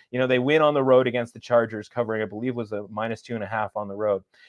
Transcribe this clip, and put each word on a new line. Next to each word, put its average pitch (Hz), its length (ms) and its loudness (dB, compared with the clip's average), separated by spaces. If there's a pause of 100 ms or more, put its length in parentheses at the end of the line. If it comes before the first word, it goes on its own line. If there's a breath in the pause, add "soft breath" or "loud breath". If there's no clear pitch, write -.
(120)
You 123 80 -4
know, 131 80 2
they 127 100 4
win 143 240 4
on 147 120 4
the 143 100 2
road 127 240 6
against 120 260 -4
the 113 60 -20
Chargers, 113 480 0
covering, 110 340 -4
I 107 40 0
believe, 113 320 -6
was 110 160 -6
a 104 160 -6
minus 110 320 -6
two 120 140 -10
and 107 100 -6
a - 20 -12
half 107 300 -4
on 104 100 -6
the 98 80 -10
road. 101 260 0 (280 soft breath)